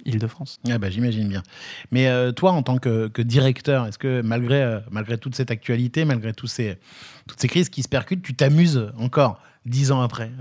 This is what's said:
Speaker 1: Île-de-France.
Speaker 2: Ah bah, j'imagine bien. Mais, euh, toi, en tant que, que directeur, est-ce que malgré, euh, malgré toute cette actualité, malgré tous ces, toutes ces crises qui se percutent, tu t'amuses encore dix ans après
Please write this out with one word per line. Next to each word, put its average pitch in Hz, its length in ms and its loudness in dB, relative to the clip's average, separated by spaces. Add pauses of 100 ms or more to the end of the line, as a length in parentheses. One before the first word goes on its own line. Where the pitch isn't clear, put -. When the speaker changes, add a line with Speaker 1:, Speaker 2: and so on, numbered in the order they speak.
Speaker 1:
Île-de-France. 113 600 -4
Speaker 2:
Ah 120 120 0
bah, 98 100 -2
j'imagine 107 380 -2
bien. 95 160 -4 (480)
Mais, 131 160 4
euh, 123 240 2
toi, 185 220 2
en 147 100 2
tant 127 140 0
que, 113 300 0
que 110 140 -4
directeur, 131 640 2
est-ce 101 140 -10
que 127 220 -2
malgré, 120 420 2
euh, 113 160 -2 (100)
malgré 107 300 -4
toute 131 160 -8
cette 127 160 -2
actualité, 123 540 0
malgré 113 280 0
tous - 140 -12
ces, 107 300 -4 (500)
toutes - 120 -14
ces 127 100 0
crises 175 200 2
qui 131 140 -4
se - 60 -10
percutent, 180 340 -2
tu 135 100 -8
t'amuses 143 640 4
encore 123 420 2 (260)
dix 131 260 2
ans 131 100 2
après 117 400 -4